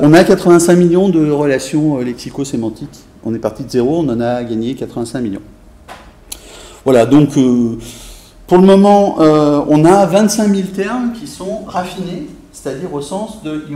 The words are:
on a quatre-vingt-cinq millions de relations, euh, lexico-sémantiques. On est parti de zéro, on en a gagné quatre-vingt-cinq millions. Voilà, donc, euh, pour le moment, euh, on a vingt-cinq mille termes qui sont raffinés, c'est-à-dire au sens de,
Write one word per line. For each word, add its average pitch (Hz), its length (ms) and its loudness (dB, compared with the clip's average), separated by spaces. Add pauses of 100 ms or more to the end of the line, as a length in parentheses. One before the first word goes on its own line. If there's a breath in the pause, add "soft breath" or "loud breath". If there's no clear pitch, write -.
on 147 140 6
a 180 100 6
quatre-vingt-cinq 175 520 4
millions 180 340 2
de 156 200 2
relations, 147 680 -2
euh, 123 40 -6
lexico-sémantiques. 123 1000 -8 (240)
On 113 100 -6
est 113 40 -6
parti 110 240 -6
de 117 80 -14
zéro, 127 300 0
on 156 80 -2
en 117 120 -4
a 123 220 -4
gagné 117 320 -6
quatre-vingt-cinq 123 460 -10
millions. 104 220 -8 (1400 loud breath)
Voilà, 123 200 4
donc, 143 320 4
euh, 123 400 2 (680 loud breath)
pour 180 100 4
le 180 80 6
moment, 202 560 4
euh, 151 480 4
on 151 160 4
a 190 220 4
vingt-cinq 208 420 0
mille 196 220 -2
termes 233 420 -6
qui - 140 -16
sont 208 400 -12
raffinés, 185 640 -10 (240)
c'est-à-dire 151 400 -10
au 143 100 -8
sens 202 400 -10
de, 151 220 -10 (120)